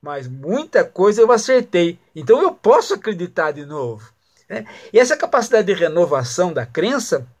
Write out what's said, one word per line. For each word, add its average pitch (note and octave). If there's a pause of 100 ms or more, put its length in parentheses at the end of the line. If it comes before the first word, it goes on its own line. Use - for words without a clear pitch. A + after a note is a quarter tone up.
Mas C#3+
muita E3+
coisa G#3
eu A3+
acertei. G#3+ (160)
Então F#3+
eu F4+
posso G4+
acreditar F3
de D3
novo, A#2+ (340)
né? G#3+ (280)
E G#3+
essa B3+
capacidade A3+
de G3
renovação E3
da A#2+
crença F3 (120)